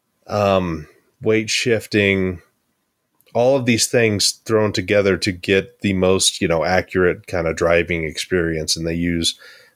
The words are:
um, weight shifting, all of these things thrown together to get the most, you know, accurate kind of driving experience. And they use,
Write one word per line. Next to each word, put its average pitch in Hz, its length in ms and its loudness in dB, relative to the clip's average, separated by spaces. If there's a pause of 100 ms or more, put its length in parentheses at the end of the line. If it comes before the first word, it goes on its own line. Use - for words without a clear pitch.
(260)
um, 95 640 0 (340)
weight 110 260 0
shifting, 98 960 0 (880)
all 123 240 2
of 131 80 -2
these 117 220 2
things 110 460 2 (120)
thrown 107 280 2
together 98 440 2
to 95 160 -2
get 95 480 -2
the 101 120 0
most, 95 500 0
you 95 60 0
know, 82 160 0
accurate 90 640 0
kind 85 180 -4
of 80 100 -4
driving 85 480 0
experience. 80 720 -4
And 82 100 -6
they 82 80 -4
use, 85 440 -2 (380)